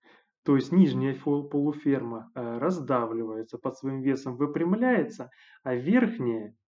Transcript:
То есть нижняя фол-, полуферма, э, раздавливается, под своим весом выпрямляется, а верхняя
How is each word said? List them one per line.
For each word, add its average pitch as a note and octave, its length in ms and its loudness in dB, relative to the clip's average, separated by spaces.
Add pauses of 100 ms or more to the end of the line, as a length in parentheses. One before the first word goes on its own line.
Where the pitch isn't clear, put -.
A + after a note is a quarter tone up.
(460)
То C#3+ 100 4
есть B2+ 160 0
нижняя C3+ 440 4
фол-, C#3+ 340 -2
полуферма, C#3 880 -2
э, A#2 240 -6
раздавливается, A#2 1000 -2
под C3 200 -6
своим C3+ 240 -6
весом C3 360 -2
выпрямляется, E3+ 920 0 (320)
а C3 120 -2
верхняя B2 800 0 (160)